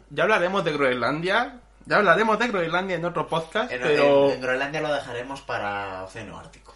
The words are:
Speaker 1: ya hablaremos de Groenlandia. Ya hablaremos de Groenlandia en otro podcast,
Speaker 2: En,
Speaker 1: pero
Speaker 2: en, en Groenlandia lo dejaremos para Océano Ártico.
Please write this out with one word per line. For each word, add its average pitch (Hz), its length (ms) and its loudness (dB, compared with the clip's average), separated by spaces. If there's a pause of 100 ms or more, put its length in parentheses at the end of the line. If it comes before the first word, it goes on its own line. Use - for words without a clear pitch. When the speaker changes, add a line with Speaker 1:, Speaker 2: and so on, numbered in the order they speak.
Speaker 1:
ya 151 140 -2
hablaremos 190 420 2
de 160 80 0
Groenlandia. 147 840 0 (260)
Ya 151 120 0
hablaremos 208 420 4
de 240 80 0
Groenlandia 180 480 -2
en 165 100 -4
otro 165 220 -2
podcast, 165 440 -4
Speaker 2:
En, 123 100 -4
Speaker 1:
pero 143 480 6
Speaker 2:
en, 127 60 0
en 127 60 -8
Groenlandia 139 400 -2
lo 151 100 -2
dejaremos 127 500 -6
para 101 640 -6
Océano 95 360 -14
Ártico. - 360 -20